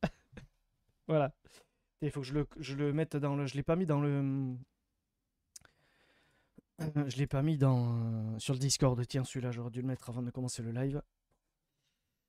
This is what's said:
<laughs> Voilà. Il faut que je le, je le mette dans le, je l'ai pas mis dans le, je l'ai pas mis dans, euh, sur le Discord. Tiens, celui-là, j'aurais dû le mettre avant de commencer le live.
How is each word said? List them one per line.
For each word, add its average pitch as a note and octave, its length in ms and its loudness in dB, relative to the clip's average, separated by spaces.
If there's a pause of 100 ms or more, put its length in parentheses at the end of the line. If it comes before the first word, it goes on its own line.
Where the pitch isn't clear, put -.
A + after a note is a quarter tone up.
<laughs> - 1040 -10
Voilà. D3+ 260 4 (680)
Il D3 100 0
faut C#3+ 100 -4
que B2+ 60 -6
je C#3 80 -2
le, D3 120 2 (120)
je C#3 160 -6
le C#3+ 180 0
mette D#3+ 240 0
dans C#3 180 0
le, C#3+ 120 0
je B2+ 80 -6
l'ai C3+ 80 -2
pas C#3 120 2
mis F3+ 120 2
dans D3 120 4
le, C#3 560 0 (2250)
je D3 380 -2
l'ai C#3 80 2
pas C#3 160 0
mis D#3 160 2
dans, B2 380 4
euh, A2+ 420 -2
sur C3+ 160 -2
le B2+ 60 -2
Discord. B2+ 480 2
Tiens, C3 160 -2
celui-là, B2 260 -4
j'aurais A#2+ 220 -6
dû B2 100 -6
le B2+ 60 -2
mettre B2+ 220 -6
avant B2 120 -6
de A#2+ 80 -4
commencer B2 320 -6
le A2+ 100 -6
live. C3+ 300 -2 (1300)